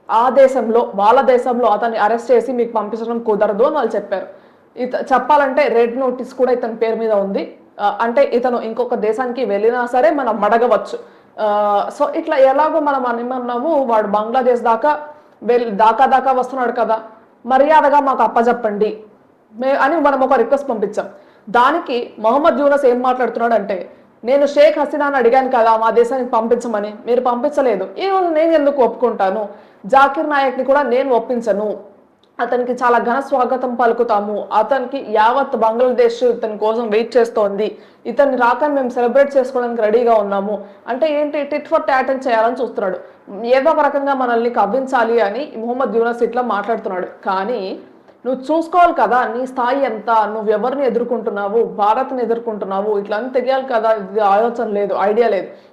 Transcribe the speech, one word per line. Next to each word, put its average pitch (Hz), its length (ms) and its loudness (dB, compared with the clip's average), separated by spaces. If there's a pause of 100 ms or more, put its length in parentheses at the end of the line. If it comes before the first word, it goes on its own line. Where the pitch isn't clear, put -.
(120)
ఆ 233 180 2
దేశంలో, 247 640 4
వాళ్ళ 214 260 4
దేశంలో 240 460 2
అతన్ని 214 300 0
అరెస్ట్ 226 340 0
చేసి 233 200 4
మీకు 240 200 -2
పంపించడం 226 480 -4
కుదరదు 214 440 0
అని 302 120 2
వాళ్ళు 240 200 -2
చెప్పారు. 202 320 -6 (500)
ఇత-, 247 360 -4
చెప్పాలంటే 269 540 2
రెడ్ 233 320 2
నోటీస్ 254 340 -4
కూడా 262 180 0
ఇతని 240 240 -2
పేరు 226 200 -2
మీద 220 160 -4
ఉంది. 202 460 -2 (240)
ఆ, 202 200 -2
అంటే 240 220 0
ఇతను 240 340 0
ఇంకొక 233 380 -4
దేశానికి 233 500 -2
వెళ్ళినా 220 400 0
సరే 254 240 2
మనం 254 340 -2
అడగవచ్చు. 220 560 0 (400)
ఆ, 208 500 0 (120)
so - 140 -2
ఇట్లా 311 220 -2
ఎలాగో 285 420 4
మనం 277 260 0
అనుకున్నాము, 247 760 -2
వాడు 220 240 0
బంగ్లాదేశ్ 233 540 0
దాకా 240 380 2 (440)
వెళ్-, 240 260 2
దాకా 220 360 4
దాకా 262 260 2
వస్తున్నాడు 247 400 -2
కదా, 220 280 -2 (460)
మర్యాదగా 285 540 4
మాకు 262 240 2
అప్పజెప్పండి 214 800 0 (520)
మే-, 262 220 0
అని 294 220 2
మనం 277 200 2
ఒక 262 140 2
రిక్వెస్ట్ 269 360 0
పంపించాం. 202 400 -4 (400)
దానికి 247 720 0
మహమ్మద్ 254 400 2
యూనస్ 285 260 2
ఏం 247 160 2
మాట్లాడుతున్నాడు 240 520 -2
అంటే, 196 360 -4 (340)
"నేను 277 220 2
షేక్ 294 340 4
హసీనాని 285 360 -2
అడిగాను 254 320 4
కదా 226 300 4
మా 226 120 0
దేశానికి 240 400 2
పంపించమని, 220 640 -2 (100)
మీరు 247 160 0
పంపించలేదు, 240 680 0 (100)
ఈ 370 100 -2
రోజు 381 160 2
నేను 330 260 2
ఎందుకు 285 300 2
ఒప్పుకుంటాను? 214 680 -2 (360)
జాకిర్ 277 440 2
నాయక్ని 269 340 0
కూడా 277 180 2
నేను 254 340 0
ఒప్పించను, 214 720 -4 (500)
అతనికి 247 320 -2
చాలా 240 260 2
ఘన 233 220 0
స్వాగతం 254 560 -2
పలుకుతాము, 226 800 0
అతనికి 254 560 -2
యావత్ 240 480 2
బంగ్లాదేశ్ 233 640 2
ఇతని 220 340 0
కోసం 220 320 -2
వెయిట్ 226 280 0
చేస్తోంది, 208 600 0 (280)
ఇతన్ని 254 320 2
రాకని 254 360 0
మేము 269 160 -2
సెలబ్రేట్ 254 480 2
చేసుకోవడానికి 247 440 -2
రెడీగా 226 340 4
ఉన్నాము." 202 500 -2 (220)
అంటే 294 340 -2
ఏంటి, 294 320 -4
tit 294 140 -6
for 320 140 0
tat 269 300 0
అని 262 80 -2
చేయాలని 233 420 0
చూస్తున్నాడు. 208 380 -4 (460)
ఏదో 262 260 2
ఒక 311 80 2
రకంగా 277 340 0
మనల్ని 240 360 0
కవ్వించాలి 233 720 0
అని 220 360 -4
మొహమ్మద్ 233 380 -4
యూనస్ 233 280 0
ఇట్లా 233 180 0
మాట్లాడుతున్నాడు. 202 640 -4 (180)
కానీ 202 540 -4 (460)
నువ్వు 262 160 -4
చూసుకోవాలి 330 520 2
కదా, 240 340 0
నీ 240 180 -6
స్థాయి 262 380 -2
ఎంత, 220 260 -4
నువ్వు 214 420 0
ఎవరిని 254 340 -2
ఎదుర్కొంటున్నావు, 220 800 -2
భారత్ని 226 600 -2
ఎదుర్కొంటున్నావు, 214 720 -4
ఇట్లా 202 200 -4
అని 247 120 -6
తెలియాలి 262 440 -2
కదా, 226 180 2
ఇది 202 280 -4
ఆలోచన 226 480 2
లేదు, 202 340 -2
ఐడియా 214 260 2
లేదు. 190 200 -2 (260)